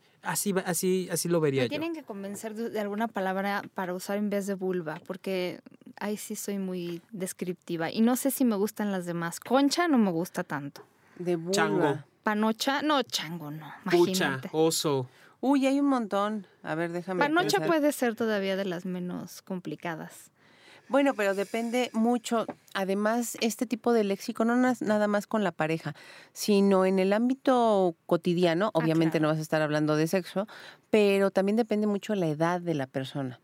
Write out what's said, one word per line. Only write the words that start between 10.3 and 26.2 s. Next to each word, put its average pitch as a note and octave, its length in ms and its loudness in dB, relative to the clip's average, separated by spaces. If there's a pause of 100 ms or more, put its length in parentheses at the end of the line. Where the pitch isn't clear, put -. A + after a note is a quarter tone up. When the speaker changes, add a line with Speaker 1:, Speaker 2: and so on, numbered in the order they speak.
Speaker 2:
tanto. C#3+ 420 -8 (320)
Speaker 3:
De F3 180 -2
vulva. E3 180 -4
Speaker 1:
Chango. D#3 500 2 (200)
Speaker 2:
Panocha, A3 580 0
no, C#4+ 220 2
chango D#3 480 -8
no, D3+ 200 -14 (180)
Speaker 1:
Pucha, F3 360 4
Speaker 2:
imagínate. C3+ 280 -2
Speaker 1:
oso. D#3 560 2 (320)
Speaker 3:
Uy, C4+ 240 4
hay C4+ 140 2
un C#4+ 80 2
montón. G#3 580 0 (180)
A D#3 120 -4
ver, E3+ 160 -2
déjame F3+ 280 -4
Speaker 2:
Panocha E4 400 2
Speaker 3:
pensar. D#4+ 80 -2
Speaker 2:
puede D4+ 240 2
ser A#3+ 240 -2
todavía G3+ 400 -2
de G3 100 -2
las F#3 200 -6
menos F3+ 560 -8
complicadas. E3+ 880 -10 (580)
Speaker 3:
Bueno, C#4 260 2
pero G3+ 200 2
depende A#3 560 -2
mucho. A#3 540 0 (280)
Además, G#3 680 0
este A#3 240 0
tipo A#3+ 260 -2
de A3+ 140 4
léxico, G#3 400 -2
no A#3 100 2
nas-, B3+ 300 2
nada G#3 240 2
más G#3 180 0
con G#3+ 160 0
la F3+ 80 0
pareja, D#3 420 -2 (380)